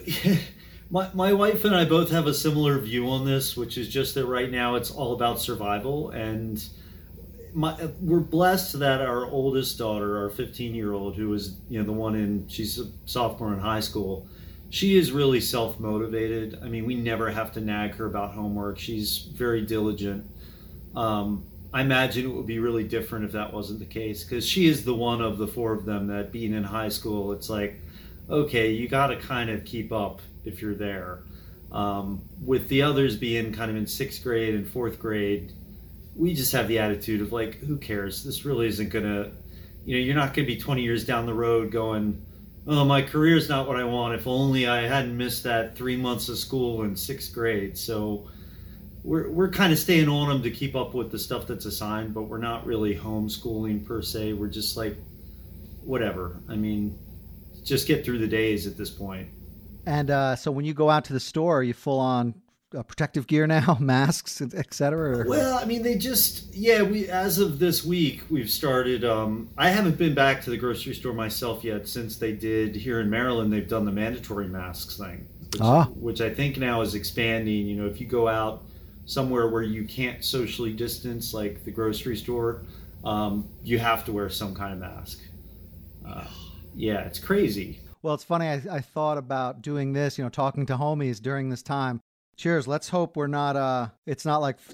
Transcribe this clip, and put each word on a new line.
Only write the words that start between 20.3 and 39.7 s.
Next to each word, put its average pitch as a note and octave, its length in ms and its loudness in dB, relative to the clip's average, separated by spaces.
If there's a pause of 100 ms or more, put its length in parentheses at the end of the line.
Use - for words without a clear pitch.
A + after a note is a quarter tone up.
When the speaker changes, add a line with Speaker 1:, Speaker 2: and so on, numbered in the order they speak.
Speaker 1:
Um, G#2 500 0 (280)
I C3 100 2
imagine B2+ 440 2
it B2+ 80 -4
would A#2 120 -6
be A2+ 120 -4
really A#2 260 0
different A2 400 -2
if G2 80 -6
that G#2 200 -4
wasn't G#2 280 -6
the F#2+ 60 -10
case, A2 380 -6
'cause A#2+ 200 -4
she F3+ 220 4
is C#3+ 180 6
the B2 100 2
one A#2 260 2
of G#2+ 180 0
the G#2+ 80 0
four A2+ 260 -2
of G2 120 -2
them G2+ 240 -2
that, G2+ 240 -4
being A2+ 200 -2
in G#2+ 120 0
high G#2+ 240 -2
school, G#2 440 -2
it's - 160 -6
like, G#2 320 -2 (480)
okay, A#2 440 4
you A#2 160 0
gotta C3+ 280 4
kind A#2+ 340 -2
of G2+ 140 -4
keep A2+ 280 -6
up G#2 280 -2 (240)
if - 160 -10
you're G#2 140 -4
there. F#2+ 460 -6 (500)
Um, G2+ 520 -2 (200)
with B2+ 260 2
the C3+ 140 4
others C#3 340 4
being A#2 360 0
kind A2 180 -4
of G#2+ 60 -2
in G#2+ 100 0
sixth - 360 -6
grade A2+ 320 2
and G2+ 120 0
fourth A#2 320 -4
grade, G#2 540 0 (640)
we E3+ 180 2
just C3 180 0
have A#2+ 140 2
the A2+ 120 2
attitude G#2+ 420 0
of, G#2 120 -2
like, A2+ 280 -2
"Who C#3+ 160 -2
cares? G2+ 480 -6
This - 200 -8
really A#2+ 240 2
isn't G2 220 -2
gonna," G#2 400 -2 (540)